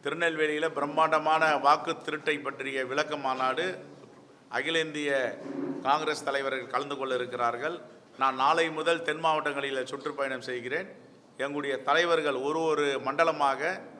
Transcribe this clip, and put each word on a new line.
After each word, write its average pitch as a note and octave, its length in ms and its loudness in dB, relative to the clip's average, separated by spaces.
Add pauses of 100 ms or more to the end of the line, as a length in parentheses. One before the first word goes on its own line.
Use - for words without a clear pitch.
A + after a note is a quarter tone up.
திருநெல்வேலியில D#3 640 0 (100)
பிரம்மாண்டமான D#3 640 4 (140)
வாக்கு D3+ 340 4
திருட்டை D3+ 420 -2 (100)
பற்றிய C3+ 420 -6
விளக்க D3 320 -2
மாநாடு C3 480 0 (840)
அகில C#3+ 300 -2
இந்திய D3+ 320 -2 (720)
காங்கிரஸ் D3+ 440 2
தலைவர்கள் C3 460 -2
கலந்து C#3+ 240 -2
கொள்ள C3 180 -2
இருக்கிறார்கள். B2 600 -2 (420)
நான் C3 180 2
நாளை D#3 360 4
முதல் D#3+ 300 0
தென் D#3 240 -2
மாவட்டங்களில் C#3 640 0
சுற்றுப்பயணம் C#3 580 -4
செய்கிறேன். B2+ 380 -4 (500)
எங்களுடைய C#3 380 -2 (140)
தலைவர்கள் D#3+ 480 4 (100)
ஒரு D#3 140 0 (100)
ஒரு C#3+ 360 2
மண்டலமாக D3 760 2 (180)